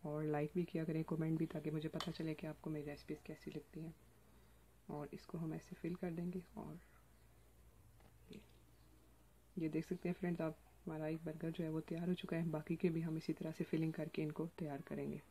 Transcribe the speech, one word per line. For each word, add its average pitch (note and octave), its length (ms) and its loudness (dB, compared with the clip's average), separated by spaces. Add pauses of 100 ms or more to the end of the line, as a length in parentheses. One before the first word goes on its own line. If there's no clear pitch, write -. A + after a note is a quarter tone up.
और D3+ 180 0
like D3+ 300 2
भी F3+ 100 4
किया D#3+ 200 0
करें, D#3+ 200 2
comment D#3+ 340 4
भी, D#3+ 80 6
ताकि D3+ 240 -2
मुझे D#3 180 2
पता D#3+ 220 0
चले D#3 240 0
कि D#3+ 120 -4
आपको D3+ 240 -4
मेरी D3+ 160 0
recipes D3 400 -6
कैसी D#3 240 -8
लगती D3+ 300 -8
हैं। E3 140 -6 (960)
और D3 220 -4
इसको - 260 -8
हम D#3+ 160 -2
ऐसे D#3+ 220 -8
fill E3+ 180 -2
कर F3+ 160 -2
देंगे। F3 320 -2 (140)
और D#3 220 -8 (1500)
ये, - 100 -12 (1160)
ये D#3+ 120 2
देख D#3+ 180 2
सकते F3+ 220 0
हैं F3+ 60 4
friends F3 260 2
आप, D#3+ 180 2 (280)
हमारा D#3 220 0
एक D#3+ 160 0
burger D#3+ 260 0
जो E3 140 0
है D#3 60 2
वो D#3 120 2
तैयार E3+ 260 0
हो F3+ 80 6
चुका - 200 -2
है। E3 140 4
बाकी D#3 260 0
के F3+ 140 4
भी E3 100 2
हम D#3+ 160 2
इसी E3 160 0
तरह D#3+ 200 -2
से E3+ 120 0
filling D#3+ 280 2
करके D#3 300 0
इनको D#3 240 0 (120)
तैयार D3 240 -2
करेंगे। D3 480 -4